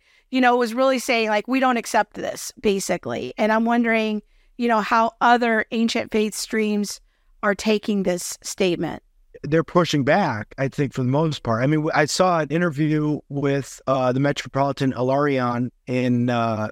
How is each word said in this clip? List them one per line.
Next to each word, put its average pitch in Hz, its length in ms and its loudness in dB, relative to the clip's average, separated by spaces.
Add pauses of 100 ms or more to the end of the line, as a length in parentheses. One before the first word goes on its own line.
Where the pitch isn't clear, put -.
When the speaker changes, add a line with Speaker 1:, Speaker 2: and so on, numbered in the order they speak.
(300)
Speaker 1:
you 262 100 0
know, 247 160 6
was 240 160 0
really 262 260 2
saying, 226 300 0
like, 208 200 0
"We 262 120 0
don't 254 160 2
accept 220 380 -2
this," - 460 -10
basically. 190 760 -2
And 220 160 0
I'm 226 120 2
wondering, 226 580 0 (340)
you 233 120 -2
know, 226 120 2
how 226 400 0
other 233 520 4
ancient 226 400 -2
faith 214 220 0
streams 208 680 -2 (420)
are 202 120 0
taking 208 500 0
this 180 380 -4
statement. 175 600 -2 (400)
Speaker 2:
They're 160 220 0
pushing 156 400 2
back, 143 520 0
I 135 120 -2
think, 139 260 -4
for 131 80 -2
the 123 60 0
most 147 340 0
part. 113 200 0
I 135 40 2
mean, 156 140 2
w-, 156 140 -2
I 147 100 4
saw 180 340 2
an 151 100 -2
interview 151 720 0 (100)
with, 139 600 -2
uh, 131 240 2
the 131 80 0
Metropolitan 139 720 0
Ilarion 127 800 0 (160)
in, 123 440 0
uh, 113 420 -2